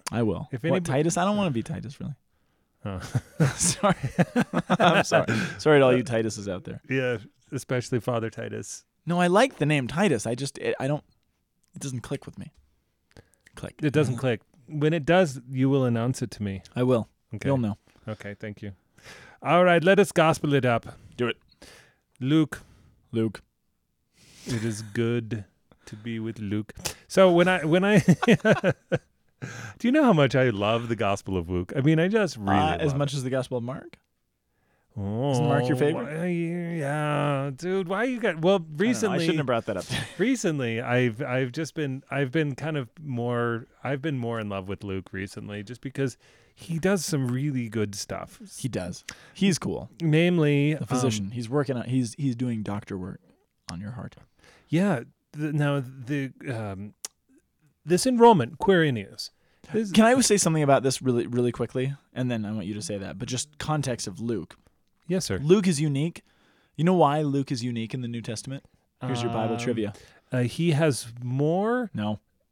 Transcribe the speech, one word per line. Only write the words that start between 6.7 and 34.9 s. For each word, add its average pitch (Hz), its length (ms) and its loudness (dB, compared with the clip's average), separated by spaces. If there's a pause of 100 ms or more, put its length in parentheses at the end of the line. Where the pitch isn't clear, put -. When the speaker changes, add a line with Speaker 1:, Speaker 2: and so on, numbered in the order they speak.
Speaker 2:
Yeah, 127 280 -2 (340)
especially 127 500 -4
Father 113 300 -2
Titus. 110 540 -12 (220)
Speaker 1:
No, 170 140 0
I 180 80 4
like 220 280 4
the 147 100 0
name 143 220 0
Titus. 143 380 0
I 180 100 -2
just, 135 220 -8
it, - 200 -2
I 131 80 -4
don't, 143 160 -2 (720)
it 147 60 -12
doesn't 127 220 -8
click - 240 -10
with - 120 -16
me. 190 140 -16 (1040)
Click. - 260 -12
Speaker 2:
It 151 100 0
doesn't 143 220 2
Speaker 1:
Mm-hmm. - 60 -8
Speaker 2:
click. 123 200 -2 (280)
When 151 240 0
it 165 140 -2
does, 165 340 4 (100)
you 135 200 2
will 135 140 4
announce 120 380 0
it 123 100 -6
to - 100 -8
me. 98 200 -6 (140)
Speaker 1:
I 127 60 0
will. 127 260 2 (260)
Speaker 2:
Okay. 107 140 -6
Speaker 1:
You'll 139 100 2
know. 107 200 -2 (280)
Speaker 2:
Okay, 104 320 -10
thank 104 240 -12
you. 101 100 -12 (720)
All 165 220 4
right, 170 180 6
let 185 160 6
us 202 140 4
gospel 156 420 4
it 135 100 4
up. 117 220 2 (300)
Speaker 1:
Do 123 120 -2
it. - 100 -4 (840)
Speaker 2:
Luke. 143 420 2 (480)
Speaker 1:
Luke. 113 320 -2 (1040)
Speaker 2:
It 113 180 -4
is 110 180 -4
good 113 640 -4 (420)
to 117 100 -16
be 113 240 -8
with 110 180 -8
Luke. 104 340 -4 (360)
So 185 240 8
when 175 160 6
I, 180 160 0
when 175 200 4
I, 208 140 6
<laughs> - 1400 2 (380)
do - 40 -18
you 240 100 2
know 311 120 6
how 240 80 6
much 147 240 4
I 127 140 4
love 110 380 0
the 117 80 0
Gospel 101 400 -2
of 85 140 -2
Luke? 90 260 -2
I 143 40 0
mean, 160 180 4
I 165 100 2
just 202 280 0
really 104 160 -4
Speaker 1:
Uh, 151 260 2
as 156 140 0
Speaker 2:
love 135 60 -2
Speaker 1:
much 139 140 -2
Speaker 2:
it. 143 60 -6
Speaker 1:
as 127 60 -6
the 127 60 -4
Gospel 127 280 -2
of 117 60 -6
Mark? 135 340 -12 (1000)